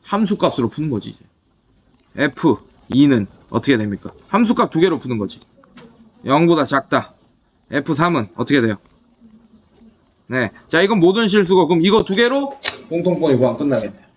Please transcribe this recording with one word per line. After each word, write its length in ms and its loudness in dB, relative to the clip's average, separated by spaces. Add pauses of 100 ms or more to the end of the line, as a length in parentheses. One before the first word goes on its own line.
함수값으로 640 -2
푸는 200 -8
거지, 200 -6
이제. 100 -20 (960)
에프 420 -2 (360)
이 140 4
는 200 2 (220)
어떻게 280 0
됩니까? 340 -6 (160)
함수값 440 0
두 80 -2
개로 180 2
푸는 200 -6
거지. 220 -8 (880)
영보다 400 2
작다. 480 -4 (560)
에프 240 -4
삼은 420 -2
어떻게 260 0
돼요? 140 0 (1500)
네. 240 -4 (180)
자, 120 2
이건 180 2
모든 280 4
실수고, 400 2
그럼 180 2
이거 180 4
두 120 -4
개로 420 0 (320)
공통범위 460 0
구하면 240 0
끝나겠네요. 420 -4 (160)